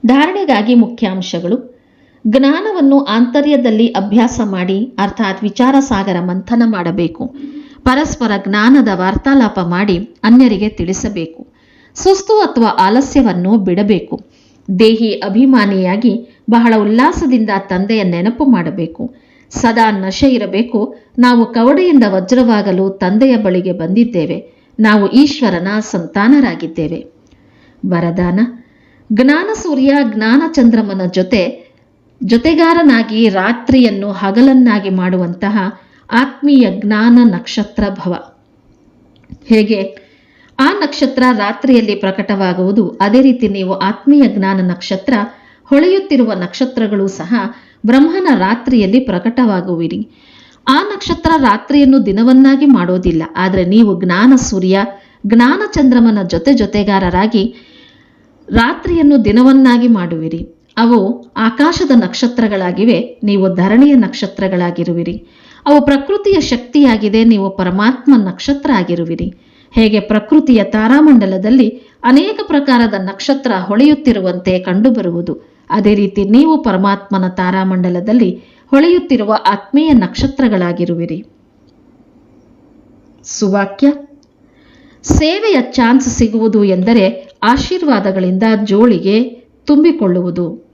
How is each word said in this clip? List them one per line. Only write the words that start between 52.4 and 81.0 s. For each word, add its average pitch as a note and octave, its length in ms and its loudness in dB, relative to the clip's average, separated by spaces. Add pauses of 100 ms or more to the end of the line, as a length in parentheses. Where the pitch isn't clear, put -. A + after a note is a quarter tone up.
ಮಾಡೋದಿಲ್ಲ, F3+ 560 2 (140)
ಆದರೆ F#3 280 -2
ನೀವು F#3+ 400 2
ಜ್ಞಾನ G3 320 4
ಸೂರ್ಯ, G3 480 -2 (420)
ಜ್ಞಾನ B3 360 2 (100)
ಚಂದ್ರಮನ A#3+ 500 2
ಜೊತೆ F3 320 0
ಜೊತೆಗಾರರಾಗಿ G3 1000 -2 (960)
ರಾತ್ರಿಯನ್ನು D4 760 2
ದಿನವನ್ನಾಗಿ B3 640 4
ಮಾಡುವಿರಿ. E3+ 580 -2 (300)
ಅವು A#3 480 0 (120)
ಆಕಾಶದ C#4+ 580 -2
ನಕ್ಷತ್ರಗಳಾಗಿವೆ, G#3 1300 -2
ನೀವು F#3+ 300 0
ಧರಣಿಯ A3+ 400 4
ನಕ್ಷತ್ರಗಳಾಗಿರುವಿರಿ. F3+ 1300 -4 (400)
ಅವು C#4+ 180 4
ಪ್ರಕೃತಿಯ G4 560 0
ಶಕ್ತಿಯಾಗಿದೆ, A3+ 840 0
ನೀವು G3+ 260 2
ಪರಮಾತ್ಮ G3+ 640 0
ನಕ್ಷತ್ರ C#4 580 -4
ಆಗಿರುವಿರಿ. E3+ 600 -4 (400)
ಹೇಗೆ G#3+ 260 2
ಪ್ರಕೃತಿಯ G#3+ 640 2
ತಾರಾಮಂಡಲದಲ್ಲಿ A3+ 1160 2 (220)
ಅನೇಕ F#4 420 2
ಪ್ರಕಾರದ B3 480 0
ನಕ್ಷತ್ರ A3 580 -4
ಹೊಳೆಯುತ್ತಿರುವಂತೆ F#3+ 1080 0
ಕಂಡುಬರುವುದು, F3+ 1000 -4 (140)
ಅದೇ G#3 240 2
ರೀತಿ G3+ 300 -2
ನೀವು C#4+ 380 2
ಪರಮಾತ್ಮನ G3 640 -2
ತಾರಾಮಂಡಲದಲ್ಲಿ F#3 1120 -2 (280)
ಹೊಳೆಯುತ್ತಿರುವ C#4 640 2 (100)
ಆತ್ಮೀಯ C#4 460 0
ನಕ್ಷತ್ರಗಳಾಗಿರುವಿರಿ. F3+ 1300 -2 (2000)